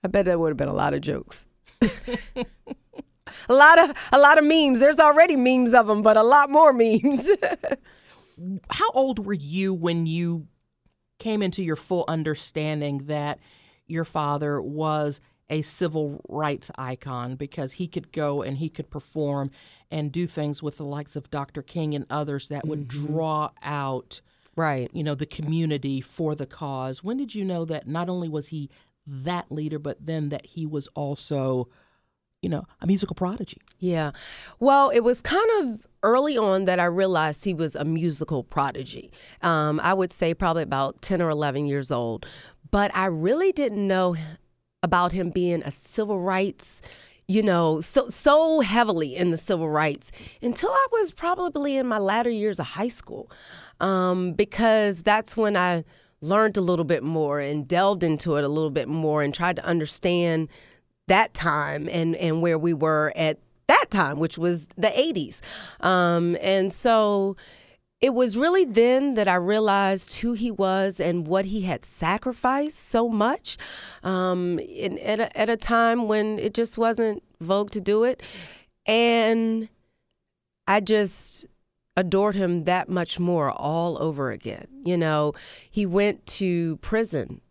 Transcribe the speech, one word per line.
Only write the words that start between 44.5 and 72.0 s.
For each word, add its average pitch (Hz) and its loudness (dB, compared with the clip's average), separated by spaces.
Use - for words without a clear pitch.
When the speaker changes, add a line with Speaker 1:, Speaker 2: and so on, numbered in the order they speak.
Speaker 1:
about 180 2
him 175 -2
being 175 0
a 143 -6
civil 208 -4
rights, 190 -2
you 214 2
know, 170 2
so, 247 0
so 311 4
heavily 196 0
in 180 0
the 165 0
civil 165 -2
rights 151 0
until 240 -2
I 539 2
was 415 0
probably 330 -2
in 262 0
my 226 -2
latter 214 0
years 208 -2
of 135 -4
high 202 -6
school, - -12
um, 185 0
because 208 0
that's 214 0
when 208 2
I 180 2
learned 202 2
a 202 0
little 175 2
bit 131 0
more 147 -2
and 143 -4
delved 180 2
into 156 0
it 147 0
a - 0
little 151 0
bit 135 -2
more 151 0
and 143 -2
tried 170 -2
to - -10
understand 170 0
that 208 4
time 151 -2
and, 165 0
and 165 0
where 165 2
we 170 0
were 151 2
at 160 0
that 453 6
time, 147 0
which 160 -2
was 170 -2
the 208 2
eighties. 240 -2
Um, 175 2
and 190 0
so 202 2
it 262 4
was 226 2
really 349 4
then 254 4
that 208 2
I 185 4
realized 196 2
who 233 -2
he 226 -4
was 190 0
and 170 -2
what 190 0
he 202 -4
had 180 -4
sacrificed 254 -2